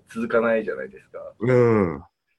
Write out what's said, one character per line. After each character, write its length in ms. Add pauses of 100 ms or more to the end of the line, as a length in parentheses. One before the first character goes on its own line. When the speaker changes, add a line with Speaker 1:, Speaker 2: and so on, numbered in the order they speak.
Speaker 1:
続 180
か 140
な 160
い 80
じ 60
ゃ 40
な 80
い 60
で 120
す 80
か。 300
Speaker 2:
う 120
ん。 520 (360)